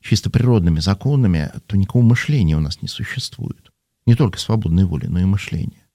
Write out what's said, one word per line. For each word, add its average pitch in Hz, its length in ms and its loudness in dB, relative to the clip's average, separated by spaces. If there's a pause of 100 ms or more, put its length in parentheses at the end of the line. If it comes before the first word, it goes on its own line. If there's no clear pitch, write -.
чисто - 260 0
природными 98 520 2
законами, 98 680 0 (160)
то 101 120 -2
никакого 110 240 2
мышления 117 540 2
у 78 40 0
нас 76 220 -6
не - 60 -10
существует. - 840 -12 (340)
Не 120 100 4
только 110 240 0
свободной 95 460 0
воли, 85 220 -4
но 85 140 -2
и 92 40 2
мышления. - 720 -4